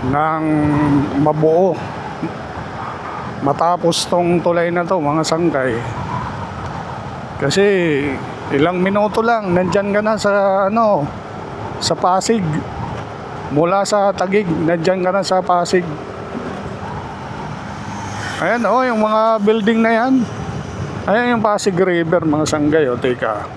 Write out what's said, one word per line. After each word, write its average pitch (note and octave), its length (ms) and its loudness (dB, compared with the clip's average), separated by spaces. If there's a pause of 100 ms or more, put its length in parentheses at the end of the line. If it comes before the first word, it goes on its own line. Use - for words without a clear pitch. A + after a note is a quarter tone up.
ng D#3 400 0 (800)
mabuo D#3+ 480 4 (1700)
matapos E3 720 0
tong F3 320 2
tulay F3 240 2
na F3 160 0
to, F3+ 160 0
mga D3+ 240 0
sangkay. D3 480 2 (1700)
Kasi C#3+ 240 2 (880)
ilang F3 320 4
minuto G#3 400 2
lang, G#3+ 320 2
nandyan F#3 320 2
ka G#3 160 2
na G#3+ 160 0
sa, G3 480 2
ano, G#3 400 2 (720)
sa - 160 0
Pasig. F#3+ 480 2 (1120)
Mula F#3+ 320 2
sa G3+ 240 2
Taguig, F#3+ 320 0
nandyan E3+ 560 0
ka F3+ 80 0
na F#3+ 160 0
sa F#3 160 2
Pasig. F3+ 480 2 (2500)
Ayan, A3 240 2
oh, B3 160 4
yung A#3 160 2
mga A3 480 4
building A3+ 320 4
na A3+ 160 4
yan. C4 180 4 (920)
Ayan A#3+ 320 2
yung - 0 -
Pasig G#3+ 320 0
River, E3+ 560 2
mga D3+ 160 2
sangkay, D3+ 400 2
oh, B2 160 0
teka. A#2 560 -2